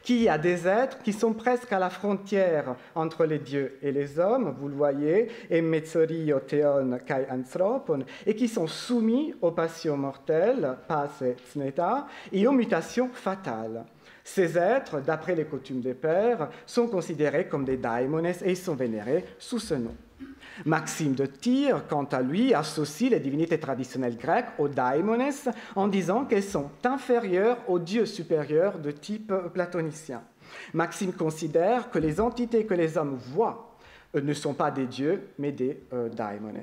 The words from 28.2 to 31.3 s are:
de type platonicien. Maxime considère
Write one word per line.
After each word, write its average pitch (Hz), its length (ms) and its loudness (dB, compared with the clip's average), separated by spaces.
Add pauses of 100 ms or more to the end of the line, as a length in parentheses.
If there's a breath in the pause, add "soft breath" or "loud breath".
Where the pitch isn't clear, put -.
de 147 140 -4
type 208 420 -6 (180)
platonicien. 160 680 -4 (540 loud breath)
Maxime 170 380 0
considère 170 760 0